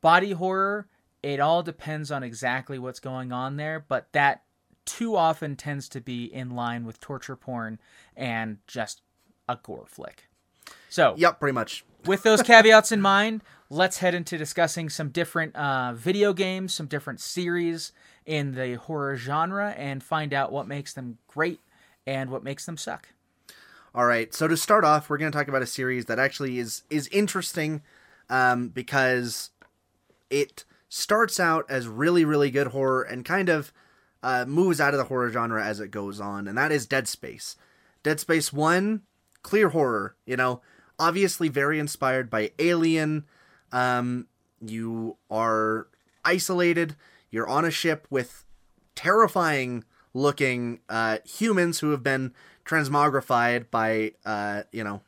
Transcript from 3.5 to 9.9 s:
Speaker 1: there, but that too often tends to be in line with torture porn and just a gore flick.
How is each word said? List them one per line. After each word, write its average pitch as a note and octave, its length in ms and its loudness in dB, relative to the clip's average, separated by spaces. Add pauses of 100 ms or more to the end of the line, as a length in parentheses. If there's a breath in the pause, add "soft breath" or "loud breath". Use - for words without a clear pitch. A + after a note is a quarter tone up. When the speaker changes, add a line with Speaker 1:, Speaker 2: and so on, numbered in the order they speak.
Speaker 1:
there, D#3 320 -8
but - 260 -4
that C#3+ 300 2 (420)
too A3+ 300 -4
often D#3+ 400 0
tends C#3+ 340 -10
to C3+ 120 -12
be A#2+ 240 -8
in B2+ 260 -10
line A#2+ 340 -4
with A2+ 140 -14
torture C3+ 360 -12
porn A2+ 440 -10 (360 soft breath)
and A2+ 420 -6 (100)
just - 340 -8 (460)
a B2 140 -4
gore B1+ 260 -14
flick. - 400 -18 (600 loud breath)